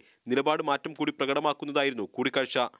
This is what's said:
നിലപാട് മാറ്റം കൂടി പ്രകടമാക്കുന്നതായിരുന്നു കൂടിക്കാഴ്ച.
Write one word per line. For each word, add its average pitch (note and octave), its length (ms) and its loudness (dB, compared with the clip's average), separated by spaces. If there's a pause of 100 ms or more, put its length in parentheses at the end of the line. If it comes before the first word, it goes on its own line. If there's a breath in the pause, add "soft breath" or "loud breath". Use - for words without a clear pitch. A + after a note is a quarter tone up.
(300 soft breath)
നിലപാട് D3 400 2
മാറ്റം C#3+ 280 -2
കൂടി D3 200 -2
പ്രകടമാക്കുന്നതായിരുന്നു C#3 880 0 (100)
കൂടിക്കാഴ്ച. C3 420 0 (220 soft breath)